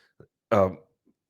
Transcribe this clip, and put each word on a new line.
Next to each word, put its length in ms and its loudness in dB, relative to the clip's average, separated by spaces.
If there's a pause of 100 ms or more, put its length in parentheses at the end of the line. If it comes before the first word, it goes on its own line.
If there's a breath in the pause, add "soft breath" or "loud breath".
(520 soft breath)
Е, 260 0 (520)